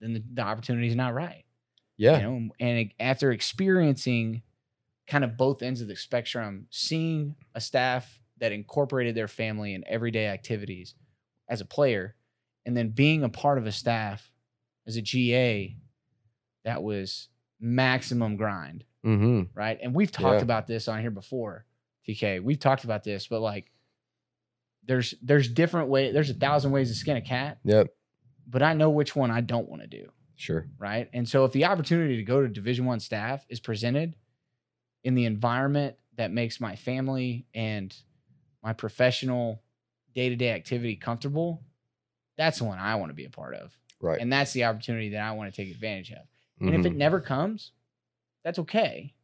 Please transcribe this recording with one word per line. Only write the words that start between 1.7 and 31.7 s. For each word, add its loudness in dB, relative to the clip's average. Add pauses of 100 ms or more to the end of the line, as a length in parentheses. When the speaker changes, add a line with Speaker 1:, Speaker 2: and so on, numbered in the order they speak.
Speaker 2:
Yeah. 8
Speaker 1:
You 4
know, -4
and 2
it, 0
after 2
experiencing 2 (640)
kind 2
of -2
both 2
ends -4
of -8
the -10
spectrum, -6
seeing -2 (180)
a -8
staff -2 (180)
that 2
incorporated -2
their -2
family -4
in -8
everyday 0
activities -6 (540)
as -4
a -8
player, 0 (500)
and -2
then 0
being 4
a 0
part 0
of -4
a -6
staff -4 (540)
as -8
a -4
G 2
A 0 (880)
that -4
was -6 (320)
maximum 0
grind, -6 (200)
Speaker 2:
Mm-hmm. 6 (120)
Speaker 1:
right? -4
And -4
we've 2
talked 4
Speaker 2:
Yeah. 4
Speaker 1:
about 0
this -6
on -2
here -4
before, -8 (400)
T -6
K. -2
We've 0
talked 2
about -4
this, -6
but, -2
like, -6 (1160)
there's, 0
there's 4
different 2
way-, 2
there's 2
a -2
thousand 2
ways 2
to -4
skin -2
a -6
cat. -4
Speaker 2:
Yep. 8 (580)
Speaker 1:
But 2
I 6
know 6
which 2
one 2
I 2
don't -2
wanna -14
do. -16 (260)
Speaker 2:
Sure. -4 (120)
Speaker 1:
Right? -4
And -2
so 6
if 4
the 4
opportunity 2